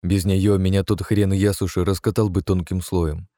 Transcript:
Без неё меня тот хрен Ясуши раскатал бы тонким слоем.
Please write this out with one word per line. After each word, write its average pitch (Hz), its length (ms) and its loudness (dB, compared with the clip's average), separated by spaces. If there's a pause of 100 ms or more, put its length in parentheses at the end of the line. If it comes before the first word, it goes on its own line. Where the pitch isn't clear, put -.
Без 92 220 0
неё 98 340 2
меня 95 260 2
тот 98 180 -2
хрен 101 300 0
Ясуши 98 520 0
раскатал 104 440 0
бы 92 140 -2
тонким 92 380 -2
слоем. 85 580 -4